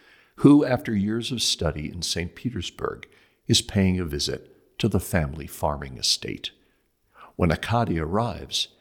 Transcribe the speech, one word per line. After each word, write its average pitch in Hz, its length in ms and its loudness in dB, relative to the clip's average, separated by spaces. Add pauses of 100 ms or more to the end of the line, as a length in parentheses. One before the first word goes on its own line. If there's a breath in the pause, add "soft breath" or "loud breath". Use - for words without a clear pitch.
(380 soft breath)
who, 143 280 8
after 123 280 -2
years 107 380 0
of 117 100 -4
study 78 480 -2
in 90 120 -10
Saint 87 340 -4
Petersburg, - 720 -6 (400 soft breath)
is 107 140 4
paying 92 400 2
a - 20 -4
visit - 760 -8
to 110 100 2
the 98 100 2
family 76 480 -2
farming 69 500 -4
estate. - 540 -4 (840 loud breath)
When 87 140 4
Arkady 110 460 0
arrives, 82 720 -2 (140 soft breath)